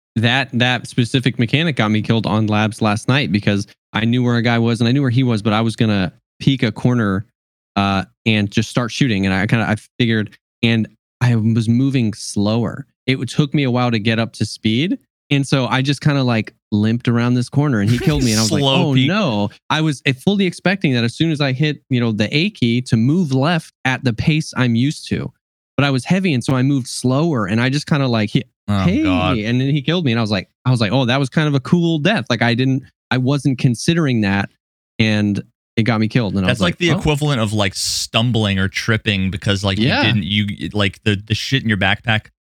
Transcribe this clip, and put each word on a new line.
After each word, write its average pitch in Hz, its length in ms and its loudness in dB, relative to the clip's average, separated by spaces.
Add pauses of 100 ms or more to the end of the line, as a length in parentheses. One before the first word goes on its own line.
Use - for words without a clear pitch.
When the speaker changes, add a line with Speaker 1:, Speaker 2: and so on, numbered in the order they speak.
(160)
Speaker 1:
that, 120 360 0
that 123 340 0
specific 123 540 -2
mechanic 143 340 0
got 110 160 0
me 107 100 2
killed 113 240 0
on 107 220 0
labs 107 340 0
last 107 280 -2
night 123 240 2
because 101 340 0 (260)
I 107 120 -2
knew 120 180 2
where 120 140 2
a 117 60 0
guy 117 180 2
was 117 200 0
and 117 60 2
I 117 60 2
knew 143 100 2
where 131 80 0
he 131 140 2
was, 113 180 0
but 107 100 0
I 107 80 2
was 113 140 0
gonna 104 380 0 (260)
peek 135 240 0
a 113 80 0
corner, 107 560 0 (480)
uh, 98 300 0 (200)
and 107 240 2
just - 220 -2
start 120 220 -4
shooting. 101 340 0
And 95 80 0
I 95 140 0
kinda, 110 200 0
I 107 60 2 (240)
figured, 113 380 -2 (260)
and 113 240 2 (340)
I 123 140 2
was 113 340 0
moving 123 460 0
slower. 104 720 -4 (220)
It 131 200 -2
took 151 260 -2
me 147 100 2
a 123 80 0
while 123 180 0
to 117 80 0
get 110 220 0
up 110 140 -4
to - 100 -4
speed. 135 540 -2 (320)
And 139 140 2
so 131 220 0
I 123 160 0
just 135 180 -2
kinda, 143 220 2
like, 117 320 0 (160)
limped 110 380 0
around 120 260 2
this 123 140 0
corner 139 320 0
and 101 100 2
he - 80 2
killed 147 240 2
me. 120 80 2
And 107 80 2
I 113 60 2
was 110 80 0
like, 151 80 2
Speaker 2:
<laughs> - 20 0
Slow 139 280 2
Speaker 1:
"Oh, 135 40 2
Speaker 2:
peek. 127 140 4
Speaker 1:
no." 131 420 0 (180)
I 151 120 0
was, 156 260 0
eh, 139 60 2
fully 196 340 0
expecting 175 460 -2
that 120 100 2
as 117 140 -2
soon 160 160 0
as 143 80 -2
I 139 120 0
hit, 143 380 -2
you 131 80 0
know, 117 140 0
the 104 200 0
A 165 180 0
key 120 320 -2
to 120 140 -2
move 139 360 2
left 156 400 0 (120)
at 131 200 -2
the 123 80 0
pace 151 440 -2
I'm 123 200 2
used 135 320 -2
to. - 240 -6 (440)
But 135 60 0
I 143 80 2
was 131 140 -2
heavy, 185 300 0
and 120 100 -2
so 139 100 0
I 127 80 2
moved 135 240 0
slower, 131 600 -2
and 110 140 0
I 127 80 0
just 143 200 -4
kinda, 139 180 0
like, 110 240 0
hit, - 180 -2 (180)
Speaker 2:
Oh, 98 180 -2
Speaker 1:
"Hey," 220 180 2
Speaker 2:
God. 92 340 0
Speaker 1:
and 117 240 -2
then 135 100 -2
he 147 120 0
killed 160 240 -2
me, 117 60 2
and 113 60 0
I 117 40 0
was 104 80 -2
like, 95 180 -4 (160)
I 127 60 2
was 120 100 4
like, 104 100 0
"Oh, 131 140 2
that 120 140 0
was 139 100 0
kind 156 200 0
of 143 60 0
a 135 60 2
cool 170 380 0
death." 160 320 0
Like, 117 100 0
I 120 140 2
didn't, 131 300 0 (260)
I 123 80 0
wasn't 131 400 0
considering 131 640 0
that, 98 260 0 (500)
and 104 440 0 (340)
it 117 60 2
got 107 180 0
me 110 80 0
killed. 110 280 -2
And 98 80 0
I 92 40 0
Speaker 2:
That's 120 120 0
Speaker 1:
was - 20 -2
like, 175 120 0
Speaker 2:
like - 40 -20
the 170 140 0
Speaker 1:
"Oh." 135 60 0
Speaker 2:
equivalent 147 440 0
of, 104 100 -2
like, 101 220 0
stumbling 113 840 0
or 95 100 2
tripping 101 600 -2
because, 98 340 -2
like, 98 140 0
Speaker 1:
Yeah. 135 200 0
Speaker 2:
you 269 80 0
didn't, 117 180 0
you, 101 480 -2
like, 101 300 -2
the, 104 140 0
the 104 180 -4
shit - 280 -4
in 113 60 -4
your 107 80 0
backpack. 101 500 0 (340)